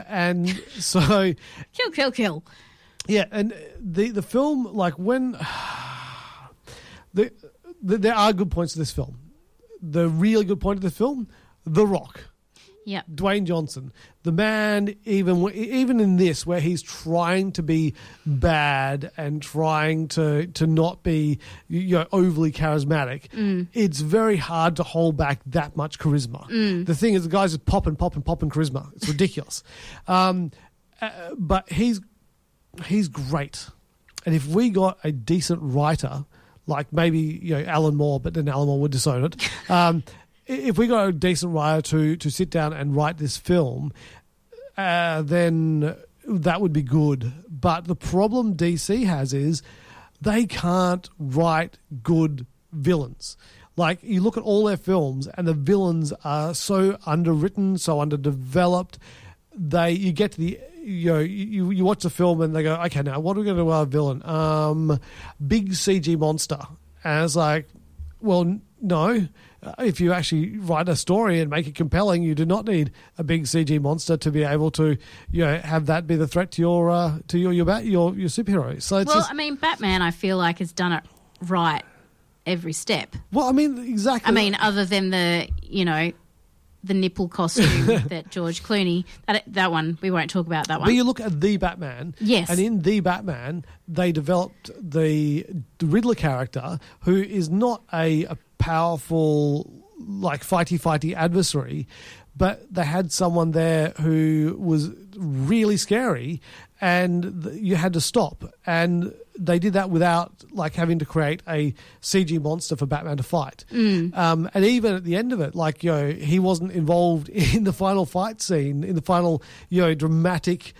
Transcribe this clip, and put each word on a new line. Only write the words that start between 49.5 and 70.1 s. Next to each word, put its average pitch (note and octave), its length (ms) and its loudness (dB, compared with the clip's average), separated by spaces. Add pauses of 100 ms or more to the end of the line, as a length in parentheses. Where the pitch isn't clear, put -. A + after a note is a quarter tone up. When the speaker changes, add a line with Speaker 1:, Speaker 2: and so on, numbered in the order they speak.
Speaker 1:
they G#3 260 2
can't F3+ 640 0 (120)
write D#3+ 580 0 (240)
good D#3 440 2 (260)
villains. D3+ 640 -4 (400)
Like, E3+ 240 2
you F#3+ 200 0
look A3 160 2
at A3 60 -6
all G#3 220 4
their G3+ 120 2
films C#3+ 500 0
and F3 200 -4
the E3 60 4
villains E3 580 2 (140)
are D3+ 280 -2
so G3 520 0
underwritten, E3+ 720 2
so D3+ 240 0
underdeveloped. D3 1000 0 (560)
They, E3+ 360 0
you F#3 200 0
get G3+ 220 0
to D#3+ 80 -6
the, F3 180 -4 (240)
you E3+ 300 0
know, D#3 60 2
you, G3 520 -2
you F#3 140 2
watch G3 180 0
the F3 60 0
film F3 320 2
and D#3+ 140 0
they D#3 80 0
go, D#3 120 0 (100)
"Okay, C#3+ 180 -4
now C#3 160 -4
what F#3 180 -2
are G#3+ 40 -2
we G#3 40 -2
gonna F#3 140 0
do E3+ 60 2
with D#3+ 100 2
our D3+ 100 2
villain? C#3 400 0
Um, D#3 760 0 (460)
big F#3+ 300 0
C F#3+ 240 0
G D#3+ 160 0
monster." D#3 440 -2 (440)
And D#3 200 0
it's D#3 120 0
like, D#3 320 0 (540)
well, F#3 200 4
n-, F3+ 200 0 (200)
no. F#3 460 2 (340)
Uh, - 180 -14
if G#3+ 200 0
you F3 140 4